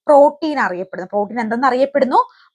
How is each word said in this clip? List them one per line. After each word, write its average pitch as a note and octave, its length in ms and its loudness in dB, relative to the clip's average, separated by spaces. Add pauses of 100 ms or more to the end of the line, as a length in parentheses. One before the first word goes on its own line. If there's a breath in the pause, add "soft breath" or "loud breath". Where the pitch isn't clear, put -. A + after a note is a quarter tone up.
പ്രോട്ടീൻ D4 520 2
അറിയപ്പെടുന്നത്. F#3 500 -6
പ്രോട്ടീൻ G#3 300 -6
എന്തെന്ന് A#3 280 -2
അറിയപ്പെടുന്നു? C#4 600 0 (280 soft breath)